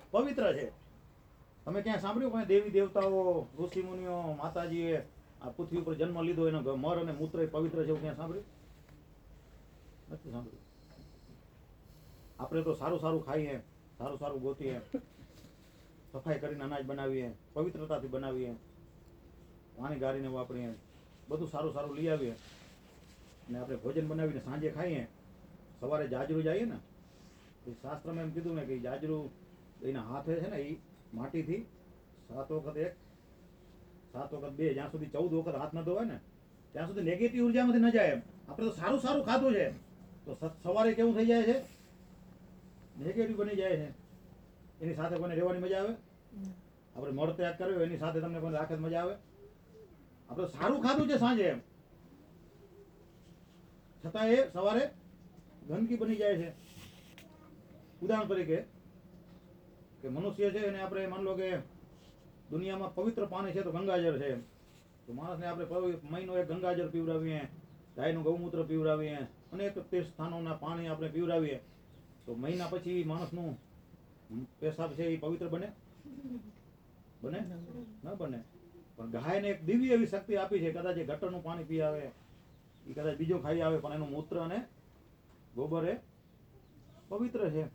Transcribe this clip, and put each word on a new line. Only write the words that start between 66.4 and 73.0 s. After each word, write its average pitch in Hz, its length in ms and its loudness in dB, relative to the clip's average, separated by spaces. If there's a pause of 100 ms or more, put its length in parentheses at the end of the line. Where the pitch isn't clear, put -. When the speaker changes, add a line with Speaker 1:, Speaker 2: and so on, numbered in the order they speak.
Speaker 1:
ગંગાજળ 175 420 0
પીવડાવીએ, 160 580 0 (480)
ગાયનું 160 280 2
ગૌમૂત્ર 165 400 2
પીવડાવીએ, 156 540 2 (340)
અનેક 196 380 -4
તીર્થ 175 180 0
સ્થાનોના 165 460 -4
પાણી 165 340 -4
આપણે 156 200 -2
પીવડાવીએ, 160 540 2 (640)
તો 117 100 -6
મહિના 170 320 -2
પછી 175 360 -2